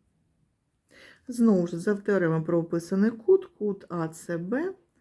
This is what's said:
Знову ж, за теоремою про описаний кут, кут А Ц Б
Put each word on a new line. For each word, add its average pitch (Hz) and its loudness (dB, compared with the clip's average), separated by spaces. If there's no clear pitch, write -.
Знову 226 4
ж, 170 -6
за 208 -2
теоремою 175 0
про 170 2
описаний 170 0
кут, 370 2
кут - -8
А 165 -4
Ц 170 -8
Б 262 -6